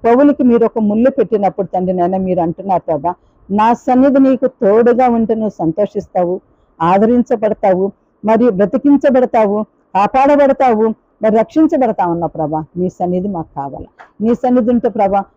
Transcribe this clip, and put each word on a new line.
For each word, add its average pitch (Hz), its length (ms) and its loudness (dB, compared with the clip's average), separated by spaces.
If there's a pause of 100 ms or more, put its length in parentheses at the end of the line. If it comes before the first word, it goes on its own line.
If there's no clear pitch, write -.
పౌలుకి 269 380 2
మీరు 233 220 4
ఒక 220 140 -4
ముళ్ళు 220 320 0
పెట్టినప్పుడు 202 560 -2
తండ్రి 185 280 -4
నాయనా, 185 220 -2
మీరు 185 240 -2
అంటున్నారు 175 460 -4
ప్రభా, 160 260 -4 (380)
"నా 214 220 2
సన్నిధి 262 460 2
నీకు 262 280 2
తోడుగా 240 640 2
ఉంటే 226 260 0
నువ్వు 214 140 -4
సంతోషిస్తావు, 185 920 -4 (400)
ఆదరించబడతావు, 202 1080 0 (340)
మరియు 226 260 2
బ్రతికించబడతావు, 226 1120 0 (320)
కాపాడబడతావు, 262 960 2 (300)
మరి 214 140 2
రక్షించబడతావు" 233 760 0
అన్న 170 140 -4
ప్రభా, 156 400 -6 (120)
నీ 180 120 -2
సన్నిధి 180 380 -4
మాకు 175 280 -8
కావాలా. 143 300 -12 (360)
నీ 233 140 0
సన్నిధి 247 360 0
ఉంటే 240 180 0
ప్రభా 196 340 -2 (140)